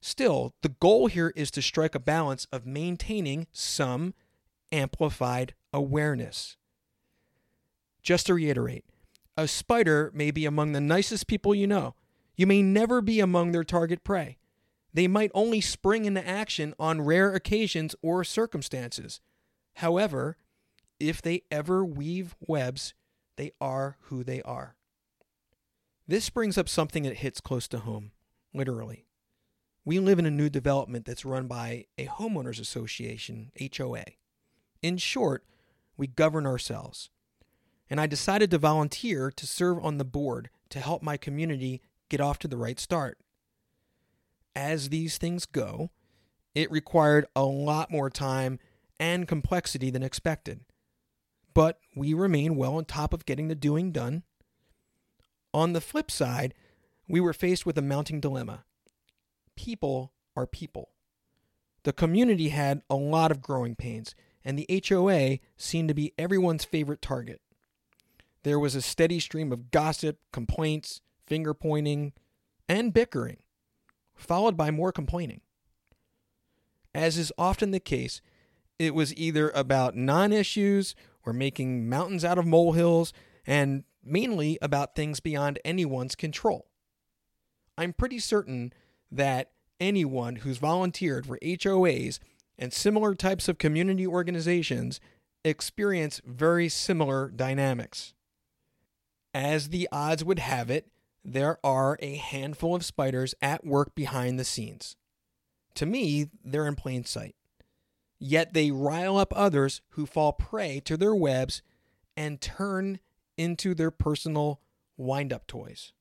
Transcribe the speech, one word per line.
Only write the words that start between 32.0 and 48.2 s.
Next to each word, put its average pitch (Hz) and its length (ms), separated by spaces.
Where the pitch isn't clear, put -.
homeowners 147 540
association, 113 960
H - 240
O 123 160
A. - 220
In 175 160
short, 175 480
we 139 100
govern 156 400
ourselves. - 640
And 139 120
I 156 60
decided 190 440
to 165 80
volunteer 151 720
to - 140
serve 180 360
on 151 160
the 139 60
board 127 460
to - 100
help 143 240
my 151 140
community 139 640
get 139 120
off 143 200
to 170 80
the 127 100
right 117 200
start. 156 400
As 139 360
these 160 280
things 175 280
go, 113 440
it 156 160
required 147 640
a 135 100
lot 143 460
more 143 200
time 131 500